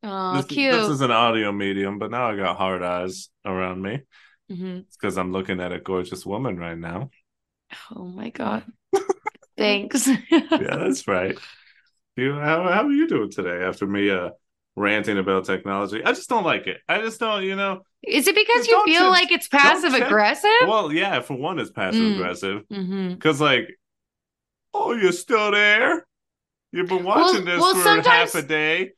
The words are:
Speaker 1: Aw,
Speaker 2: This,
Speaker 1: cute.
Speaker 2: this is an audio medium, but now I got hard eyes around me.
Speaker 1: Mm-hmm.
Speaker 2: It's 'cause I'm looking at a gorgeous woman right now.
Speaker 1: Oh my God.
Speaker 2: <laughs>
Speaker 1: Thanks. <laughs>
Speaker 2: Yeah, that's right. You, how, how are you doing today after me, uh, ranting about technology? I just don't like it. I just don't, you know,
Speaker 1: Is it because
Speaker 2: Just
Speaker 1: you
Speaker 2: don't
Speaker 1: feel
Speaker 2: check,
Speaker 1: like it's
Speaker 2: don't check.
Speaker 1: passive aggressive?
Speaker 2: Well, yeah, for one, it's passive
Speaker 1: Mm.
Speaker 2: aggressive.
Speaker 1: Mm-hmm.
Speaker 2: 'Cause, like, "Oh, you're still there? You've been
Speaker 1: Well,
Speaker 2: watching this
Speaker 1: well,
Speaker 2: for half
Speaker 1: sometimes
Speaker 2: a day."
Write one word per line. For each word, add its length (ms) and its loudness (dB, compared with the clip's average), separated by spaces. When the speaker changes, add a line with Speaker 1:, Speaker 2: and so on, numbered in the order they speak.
Speaker 1:
Aw, 340 -2
Speaker 2:
This, 100 -2
Speaker 1:
cute. 260 0
Speaker 2:
this 160 2
is 120 -2
an 120 2
audio 400 2
medium, 460 -2
but 120 -8
now 180 -4
I 80 -4
got 200 -2
hard 260 -2
eyes 460 -6
around 380 -6
me. 180 -6
Speaker 1:
Mm-hmm. 280 -12
Speaker 2:
It's 180 -20
'cause 200 -6
I'm 160 -4
looking 280 -4
at 120 -6
a 60 -8
gorgeous 480 -8
woman 320 -6
right 180 -10
now. 340 -10
Speaker 1:
Oh 100 -14
my 260 -14
God. 340 -8
Speaker 2:
<laughs> 640 -6
Speaker 1:
Thanks. 520 0
<laughs> 100 -6
Speaker 2:
Yeah, 460 2
that's 300 -2
right. 320 0
You, 180 -2
how, 300 0
how 220 2
are 60 2
you 160 4
doing 220 0
today 340 -4
after 220 -4
me, 240 2
uh, 200 -2
ranting 440 0
about 260 0
technology? 600 -4
I 80 2
just 160 -8
don't 160 0
like 220 -2
it. 120 -8
I 120 0
just 200 -8
don't, 240 -2
you 120 -4
know, 260 -4
Speaker 1:
Is 260 0
it 60 2
because 240 4
Speaker 2:
Just 100 -2
Speaker 1:
you 60 8
Speaker 2:
don't 120 4
Speaker 1:
feel 160 4
Speaker 2:
check, 80 6
Speaker 1:
like 220 4
it's 160 -2
Speaker 2:
don't 120 4
check. 120 6
Speaker 1:
passive 220 0
aggressive? 560 2
Speaker 2:
Well, 300 2
yeah, 280 0
for 140 -8
one, 240 -4
it's 120 -4
passive 320 0
Speaker 1:
Mm. 120 2
Speaker 2:
aggressive. 480 -4
Speaker 1:
Mm-hmm. 440 -6
Speaker 2:
'Cause, 240 2
like, 280 2
"Oh, 200 -2
you're 200 4
still 380 0
there? 560 4
You've 160 -2
been 160 0
Speaker 1:
Well, 120 2
Speaker 2:
watching 120 0
this 160 0
Speaker 1:
well, 140 6
Speaker 2:
for 60 0
half 240 4
Speaker 1:
sometimes 300 4
Speaker 2:
a 80 -2
day." 560 -2